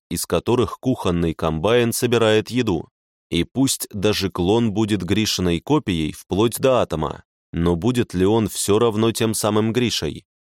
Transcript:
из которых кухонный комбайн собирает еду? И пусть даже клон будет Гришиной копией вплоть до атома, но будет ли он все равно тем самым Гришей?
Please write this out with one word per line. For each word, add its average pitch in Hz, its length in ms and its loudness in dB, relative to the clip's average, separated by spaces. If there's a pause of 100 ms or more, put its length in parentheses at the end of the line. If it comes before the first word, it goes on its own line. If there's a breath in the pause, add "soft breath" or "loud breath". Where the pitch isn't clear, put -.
(120)
из 87 160 -4
которых 110 520 0
кухонный 87 540 -2
комбайн 101 580 0
собирает 110 600 2
еду? 107 380 -2 (420)
И 85 120 0
пусть - 480 -2
даже 98 380 0
клон 104 420 0
будет 104 300 0
Гришиной 92 600 0
копией 90 500 -2
вплоть 107 480 -2
до 131 220 2
атома, 78 420 -4 (280)
но 85 240 0
будет 113 380 -2
ли 90 120 2
он 107 220 2
все - 300 0
равно 113 360 2
тем 113 200 -2
самым 107 400 0
Гришей? 104 520 -2 (300)